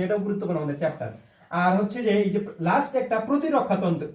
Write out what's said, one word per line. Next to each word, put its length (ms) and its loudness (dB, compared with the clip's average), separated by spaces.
এটাও 200 0
গুরুত্বপূর্ণ 360 -2
আমাদের 200 -4
চ্যাপ্টার। 280 -4
আর 180 4
হচ্ছে 260 -2
যে 60 4
এই 100 2
যে 60 2
লাস্ট 340 2
একটা 160 0
প্রতিরক্ষাতন্ত্র, 880 0